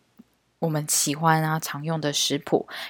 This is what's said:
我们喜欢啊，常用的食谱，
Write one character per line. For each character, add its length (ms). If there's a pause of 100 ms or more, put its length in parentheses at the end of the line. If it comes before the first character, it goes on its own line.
(600)
我 80
们 200
喜 280
欢 260
啊， 160
常 240
用 180
的 120
食 260
谱， 300 (220)